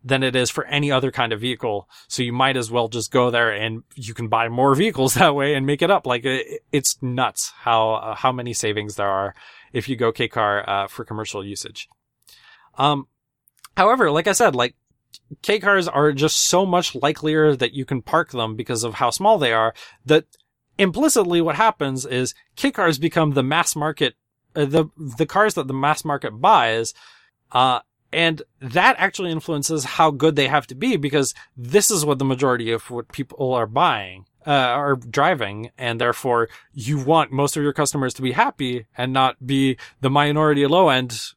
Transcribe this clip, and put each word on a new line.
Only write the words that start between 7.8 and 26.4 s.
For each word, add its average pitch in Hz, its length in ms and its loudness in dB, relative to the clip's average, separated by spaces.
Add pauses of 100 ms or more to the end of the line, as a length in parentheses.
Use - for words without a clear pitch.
uh, 110 200 -6
how 131 160 0
many 123 220 -8
savings 104 420 -4
there 101 140 -2
are 98 260 -2 (380)
if 120 160 -6
you 127 80 -4
go 113 160 0
K 117 160 -4
car, 101 400 -2
uh, 98 180 -2
for - 180 -14
commercial 107 400 -10
usage. - 440 -14 (920)
Um, 143 300 0 (680)
however, 202 360 4
like 160 160 2
I 196 40 2
said, 185 220 4
like, 123 220 0 (680)
K 214 160 0
cars 190 300 2
are 147 240 2
just 143 260 2
so 185 260 2
much 180 300 0
likelier 151 640 2
that 123 160 -2
you 135 120 -6
can 131 160 -4
park 160 300 -2
them 113 240 -4
because 117 300 -6
of 113 100 -6
how 123 160 0
small 208 280 2
they 127 140 2
are 113 220 2 (300)
that 156 220 4 (520)
implicitly 190 640 2
what 160 160 0
happens 143 500 0
is 127 260 -2 (220)
K 277 160 0
cars 170 300 0
become 156 320 2
the 135 100 2
mass 156 320 0
market, 151 400 -2 (400)
uh, 147 120 0
the, 156 180 2 (120)
the 147 300 -4
cars 208 280 2
that 143 120 -4
the 131 80 -6
mass 143 300 -2
market 139 260 -4
buys, 113 640 2 (560)